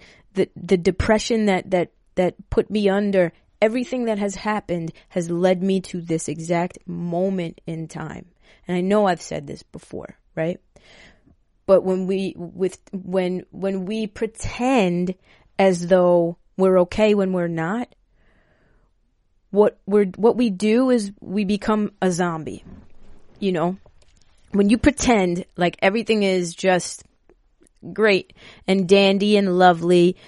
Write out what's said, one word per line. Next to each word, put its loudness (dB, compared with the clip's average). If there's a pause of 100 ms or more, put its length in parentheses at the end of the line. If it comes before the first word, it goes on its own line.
(320)
the, -2
the 0
depression 0
that, 0
that, 0 (220)
that -2 (120)
put -2
me 0
under, 2 (280)
everything -2
that -2
has -4
happened -6 (180)
has -4
led 0
me 0
to -10
this -4
exact -4
moment -6
in -10
time. -14 (420)
And -6
I -2
know 2
I've 0
said -10
this -14
before, -18 (180)
right? -6 (1080)
But 6
when -2
we, -2
with, -6 (140)
when, -4
when -6
we -6
pretend -2 (420)
as 2
though 4 (180)
we're 4
okay 2
when 0
we're -2
not, -6 (1600)
what 2
we're, 2 (100)
what 2
we 0
do 0
is 0
we -4
become -2
a 0
zombie, -6 (760)
you -2
know? -2 (720)
When 2
you 4
pretend 0 (120)
like -2
everything 0
is 0
just -2 (920)
great 0 (360)
and 2
dandy 4
and 2
lovely 4 (120)